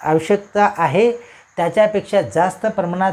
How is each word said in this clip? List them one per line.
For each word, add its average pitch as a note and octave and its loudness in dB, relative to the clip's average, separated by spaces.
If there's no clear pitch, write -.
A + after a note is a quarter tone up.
आवश्यकता G3 0
आहे, E3+ 2
त्याच्यापेक्षा G3 0
जास्त F3 -2
प्रमाणात F#3 -2